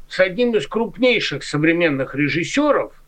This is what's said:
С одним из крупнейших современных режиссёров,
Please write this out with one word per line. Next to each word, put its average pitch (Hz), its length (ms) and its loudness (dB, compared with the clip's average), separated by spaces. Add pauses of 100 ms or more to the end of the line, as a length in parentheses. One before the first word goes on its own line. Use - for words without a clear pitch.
С - 120 -2
одним 208 340 2
из 185 120 0
крупнейших 214 800 0
современных 151 680 0
режиссёров, 160 800 0 (140)